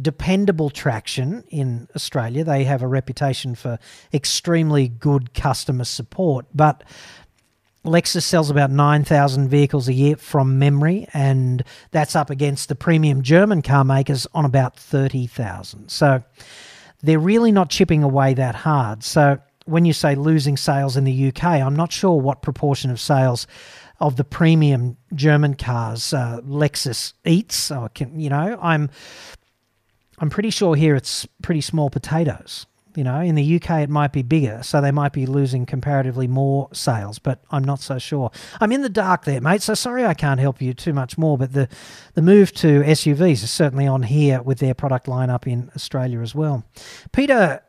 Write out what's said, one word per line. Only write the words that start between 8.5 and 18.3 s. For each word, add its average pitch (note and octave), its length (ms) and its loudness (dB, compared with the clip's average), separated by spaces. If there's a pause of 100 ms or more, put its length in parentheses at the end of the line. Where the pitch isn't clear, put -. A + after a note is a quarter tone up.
about C#3+ 200 2
nine D3 340 4
thousand C#3+ 440 2
vehicles C#3 400 2
a C3 40 2
year C#3+ 240 2
from C3 420 0
memory, C#3+ 560 2
and C3 480 0 (280)
that's D3+ 260 0
up D3 120 0
against C#3+ 400 -4
the D3 60 -4
premium D3+ 480 2
German F3+ 400 4
car C#3 220 4
makers C3+ 500 0
on D#3 100 0
about C3 320 0
thirty C3+ 500 -2
thousand. G2+ 640 -10
So C3+ 340 2 (800)
they're D#3 180 2
really A3 320 4
not F#3+ 180 2
chipping E3 320 2
away C3+ 320 2